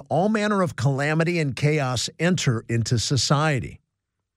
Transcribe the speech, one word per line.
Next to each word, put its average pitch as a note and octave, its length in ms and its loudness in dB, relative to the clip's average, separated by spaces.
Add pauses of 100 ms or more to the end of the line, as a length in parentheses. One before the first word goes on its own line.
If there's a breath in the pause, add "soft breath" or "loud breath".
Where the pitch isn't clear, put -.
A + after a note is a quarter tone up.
all F3 200 0
manner G#3 320 0
of D#3 140 -2
calamity D#3 640 0
and C#3 160 -2
chaos C#3 540 0 (100)
enter D#3 500 2
into A#2 300 0
society. C#3+ 800 0 (580)